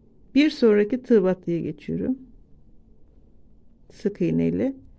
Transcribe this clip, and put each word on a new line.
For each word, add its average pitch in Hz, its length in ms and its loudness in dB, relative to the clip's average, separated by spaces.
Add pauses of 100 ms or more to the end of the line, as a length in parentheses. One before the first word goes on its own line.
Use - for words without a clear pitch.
(340)
Bir 294 160 4
sonraki 214 520 0
tığ 220 200 4
battıya 180 380 -2
geçiyorum. 170 580 -6 (1700)
Sık 202 300 -8
iğne 165 280 0
ile 220 280 -2 (220)